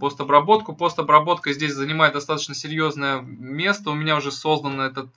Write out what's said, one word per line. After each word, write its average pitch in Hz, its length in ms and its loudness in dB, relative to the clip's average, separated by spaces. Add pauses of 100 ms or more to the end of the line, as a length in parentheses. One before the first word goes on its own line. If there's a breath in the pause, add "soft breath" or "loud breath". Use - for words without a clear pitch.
Постобработку, 151 720 2
постобработка 156 800 2
здесь 143 220 -4
занимает 147 400 2
достаточно 143 400 -4
серьёзное 147 680 -2
место. 139 680 -4
У 147 40 -2
меня 151 220 0
уже 139 160 -2
создан 143 480 -2
этот, 131 360 -4